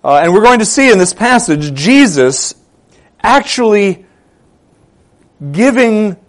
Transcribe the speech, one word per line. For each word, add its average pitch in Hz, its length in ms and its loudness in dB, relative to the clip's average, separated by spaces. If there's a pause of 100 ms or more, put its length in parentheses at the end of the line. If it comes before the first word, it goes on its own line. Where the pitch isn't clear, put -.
Uh, 143 140 2
and 170 180 2
we're 214 80 4
going 240 160 4
to 220 80 -2
see 269 240 0
in 196 80 4
this 180 160 -2
passage 160 580 -2
Jesus 151 840 0 (680)
actually 214 840 -2 (1500)
giving 220 640 0 (120)